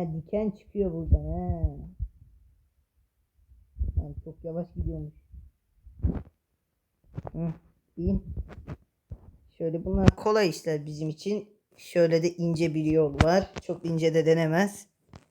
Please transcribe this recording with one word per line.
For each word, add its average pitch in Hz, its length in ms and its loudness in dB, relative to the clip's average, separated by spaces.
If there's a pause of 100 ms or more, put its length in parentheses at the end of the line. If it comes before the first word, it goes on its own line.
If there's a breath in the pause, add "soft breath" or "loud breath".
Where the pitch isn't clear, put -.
(140)
diken 208 360 -2
çıkıyor 196 420 -4
buradan. 156 320 2
Ha. 165 520 -2 (2250)
Lan 147 160 -2 (100)
çok 160 200 -14
yavaş 165 300 -6
gidiyormuş. 156 400 -6 (2250)
Hı, 165 200 -6 (440)
iyi. 180 240 0 (1400)
Şöyle 165 260 -4
bunlar 190 320 4
kolay 214 320 4
işler 156 380 -4
bizim 151 220 -6
için. 196 500 -6 (180)
Şöyle 165 460 2
de 175 80 2
ince 170 440 0
bir 156 100 0
yol 156 300 4 (100)
var. 180 280 4 (140)
Çok 165 180 -6
ince 165 300 2
de 160 120 4
denemez. 165 600 2 (440)